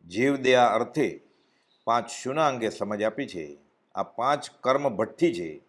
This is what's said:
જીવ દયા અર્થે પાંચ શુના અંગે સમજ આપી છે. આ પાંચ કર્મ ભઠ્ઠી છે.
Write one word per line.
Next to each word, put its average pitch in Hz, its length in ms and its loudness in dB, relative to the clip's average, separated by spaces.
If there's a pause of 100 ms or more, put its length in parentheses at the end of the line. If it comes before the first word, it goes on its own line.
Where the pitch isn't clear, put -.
જીવ 110 300 0
દયા 127 280 6
અર્થે 113 440 2 (760)
પાંચ 117 240 0
શુના 143 380 -2
અંગે 117 220 -2
સમજ 101 320 -4
આપી 107 240 -2
છે. 92 180 -10 (500)
આ 98 80 -4
પાંચ 139 460 -2 (120)
કર્મ 139 280 2
ભઠ્ઠી 110 460 0
છે. 85 160 -8 (180)